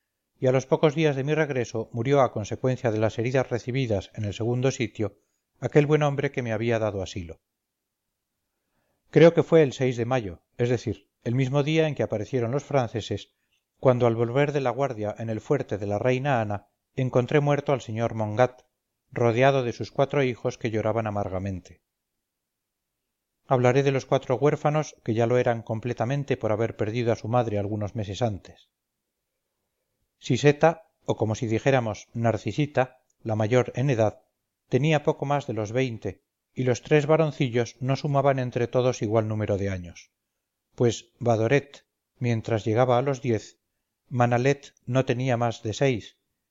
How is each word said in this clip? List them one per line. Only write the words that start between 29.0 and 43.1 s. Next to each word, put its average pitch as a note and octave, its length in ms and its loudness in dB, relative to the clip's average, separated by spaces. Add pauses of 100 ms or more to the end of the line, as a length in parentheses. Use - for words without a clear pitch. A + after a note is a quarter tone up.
Siseta, D3 720 2 (160)
o A2 100 -2
como A2 180 0
si A2+ 120 -4
dijéramos A2+ 640 0
Narcisita, A#2 880 -2 (220)
la A2 120 -4
mayor A2+ 400 2
en C3 140 0
edad, A2 340 0 (460)
tenía D3 340 2
poco D#3 220 -2
más C#3+ 220 -2
de A#2+ 80 -6
los G#2+ 180 -6
veinte, A2+ 500 -4 (320)
y C3 100 -4
los B2 180 0
tres D3+ 240 2
varoncillos C#3 760 0
no C3 160 -2
sumaban C#3 420 0
entre B2 300 -2
todos B2+ 320 0
igual A2 260 0
número G#2+ 300 -2
de G2 140 -2
años, F2 420 -12 (640)
pues - 440 0
Badoret, A#2 680 0 (320)
mientras A2+ 460 -2
llegaba A#2+ 340 2
a B2+ 40 0
los C#3 200 -4